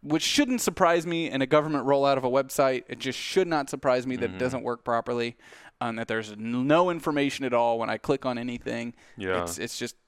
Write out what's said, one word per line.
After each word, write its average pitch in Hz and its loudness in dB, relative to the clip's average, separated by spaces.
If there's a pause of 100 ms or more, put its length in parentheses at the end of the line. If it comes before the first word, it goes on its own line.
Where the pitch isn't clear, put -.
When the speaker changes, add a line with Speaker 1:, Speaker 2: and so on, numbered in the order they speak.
Speaker 1:
which 151 0
shouldn't 254 2
surprise 170 2
me 165 -2
in 135 -2
a 131 2
government 147 2
rollout 139 4
of 131 -2
a 127 0
website. 135 2
It 135 -10
just 131 -6
should - 2
not 151 -2
surprise 127 0
me 127 -2
that 120 -2
it 113 -2
Speaker 2:
Mm-hmm. 92 -10
Speaker 1:
doesn't 127 -2
work 120 -6
properly, 117 -2 (440)
and 117 -4
that 117 -6
there's 110 -4
n-, 117 -2
no 170 6
information 147 0
at 123 0
all 117 4
when 110 -4
I 110 -2
click 139 -2
on 123 -2
anything. 120 -6 (240)
Speaker 2:
Yeah. 92 0
Speaker 1:
It's, 87 -6
it's 117 -8
just 120 -8 (120)